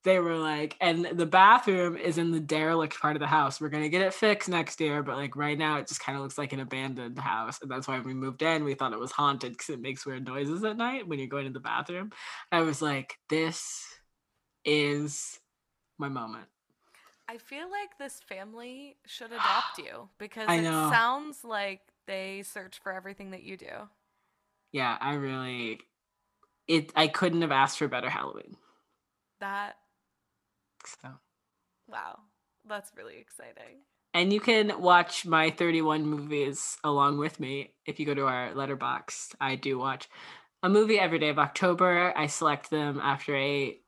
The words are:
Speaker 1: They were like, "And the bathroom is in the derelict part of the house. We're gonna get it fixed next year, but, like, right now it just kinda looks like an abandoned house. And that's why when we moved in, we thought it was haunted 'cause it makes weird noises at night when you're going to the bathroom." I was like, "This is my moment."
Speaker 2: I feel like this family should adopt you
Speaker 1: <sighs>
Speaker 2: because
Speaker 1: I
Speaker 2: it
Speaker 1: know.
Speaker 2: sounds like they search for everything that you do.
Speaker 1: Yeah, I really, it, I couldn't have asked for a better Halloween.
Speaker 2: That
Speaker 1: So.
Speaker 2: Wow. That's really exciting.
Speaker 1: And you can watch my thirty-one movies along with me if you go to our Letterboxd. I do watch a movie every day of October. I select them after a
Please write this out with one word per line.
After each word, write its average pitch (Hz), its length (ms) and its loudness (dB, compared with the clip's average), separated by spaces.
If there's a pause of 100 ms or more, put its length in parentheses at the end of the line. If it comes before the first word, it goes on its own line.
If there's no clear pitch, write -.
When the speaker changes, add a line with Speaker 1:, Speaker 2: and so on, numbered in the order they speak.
Speaker 1:
They 185 160 6
were 170 180 0
like, 156 440 -2
"And 170 240 2
the 170 220 0
bathroom 185 720 8
is 170 220 -2
in 170 140 2
the 160 80 2
derelict 156 600 0
part 151 160 2
of 143 40 -2
the 147 80 -2
house. 147 320 2
We're 151 80 -4
gonna 151 200 -2
get 180 140 4
it 190 100 4
fixed 208 360 4
next 170 320 -2
year, 147 240 2
but, 135 120 -4
like, 135 200 -6
right 147 200 0
now 156 220 0
it - 80 -6
just - 160 -8
kinda 139 180 0
looks 135 180 -6
like 139 140 -4
an 135 80 -4
abandoned 131 600 -6
house. 113 420 -2
And 139 80 -8
that's 131 160 -4
why 131 120 -2
when 123 100 -6
we 131 60 -6
moved 131 280 -4
in, 160 220 2
we 139 100 -2
thought 131 180 -2
it 107 60 -6
was 123 140 -6
haunted 135 460 0
'cause - 120 -10
it 131 100 -6
makes 131 240 -8
weird 131 220 -8
noises 143 380 -4
at 214 120 -2
night 233 300 -4
when 156 140 -4
you're 131 80 -6
going 139 180 -6
to 131 60 -8
the 135 80 -10
bathroom." 180 500 -6 (400)
I 170 120 4
was 156 200 0
like, 139 460 -4
"This - 720 -4 (640)
is 147 760 0 (580)
my - 120 -4
moment." 113 400 -10 (800)
Speaker 2:
I 233 60 -14
feel 294 340 -14
like 403 280 -10
this 277 220 -14
family 240 840 -16
should - 280 -16
adopt 233 460 -2
you - 360 -14
Speaker 1:
<sighs> - 40 -20
Speaker 2:
because 214 300 -6
Speaker 1:
I 170 80 4
Speaker 2:
it 165 60 2
Speaker 1:
know. 160 280 0
Speaker 2:
sounds 262 540 0
like 202 480 -8 (140)
they 190 360 -8
search 185 360 -14
for - 120 -10
everything 190 420 -12
that 185 100 -16
you 190 160 -14
do. 208 300 -14 (840)
Speaker 1:
Yeah, 127 280 -2
I 143 140 -2
really, 127 680 -6 (880)
it, 160 280 2
I 156 120 6
couldn't 170 340 2
have 151 100 0
asked 135 260 2
for 151 80 0
a - 20 -2
better 123 220 -4
Halloween. - 460 -8 (840)
Speaker 2:
That 202 380 -8 (1040)
Speaker 1:
So. 131 340 -18 (720)
Speaker 2:
Wow. 95 320 -12 (440)
That's 208 300 -10
really 104 220 -16
exciting. - 680 -20 (300)
Speaker 1:
And 180 180 4
you 208 80 4
can 214 400 4
watch 175 460 6
my 160 240 6
thirty-one 160 560 2
movies 147 760 -2
along 143 360 4
with 147 200 -2
me 139 360 -6 (100)
if - 160 -8
you 147 60 -2
go 147 80 0
to 139 120 0
our 123 260 0
Letterboxd. 135 880 -6
I 135 160 -2
do 135 220 -2
watch 131 300 -4 (540)
a 185 60 2
movie 214 300 6
every 165 200 4
day 151 100 2
of 147 100 0
October. 180 800 4
I 151 100 0
select 147 440 0
them 147 300 0
after 143 360 0
a 139 520 -2